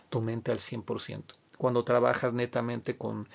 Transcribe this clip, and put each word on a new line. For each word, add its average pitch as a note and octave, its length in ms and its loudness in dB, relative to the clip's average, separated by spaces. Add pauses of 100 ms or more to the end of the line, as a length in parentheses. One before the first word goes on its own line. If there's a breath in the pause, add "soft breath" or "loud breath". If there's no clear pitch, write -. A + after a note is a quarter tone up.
(100)
tu A#2 100 -2
mente A2+ 320 -2
al A2 60 0
cien A#2 240 -8
por - 180 -6
ciento. - 360 -12 (200)
Cuando A#2+ 260 2
trabajas B2 520 4
netamente A#2+ 640 -2
con A2 360 -6